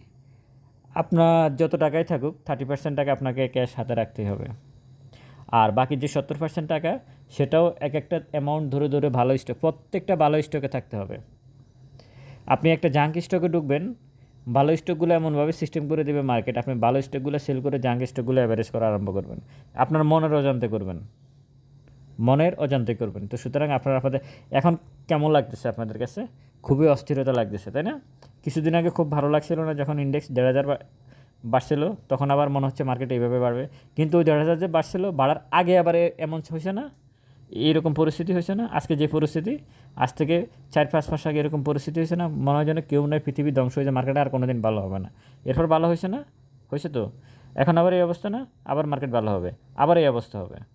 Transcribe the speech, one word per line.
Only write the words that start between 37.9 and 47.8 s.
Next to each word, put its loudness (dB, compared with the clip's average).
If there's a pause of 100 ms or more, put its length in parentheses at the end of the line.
পরিস্থিতি 0
হয়েছে -2
না? -2
আজকে -2
যে 2
পরিস্থিতি, -2 (380)
আজ -2
থেকে 0 (240)
চার 2
পাঁচ -2
মাস -4
আগে 0
এরকম -2
পরিস্থিতি -2
হয়েছে -2
না? -2
মনে 0
হয় 2
যেন 0
কেউ 0
নয়, 0
পৃথিবী -2
ধ্বংস 0
হয়ে 0
যায়, 0
মার্কেটে 0
আর 0
কোনোদিন -2
ভালো 0
হবে -4
না। -8 (340)
এরপর 0
ভালো 2
হয়েছে -2
না? -6 (460)
হয়েছে -6
তো। -4 (420)
এখন 2
আবার 4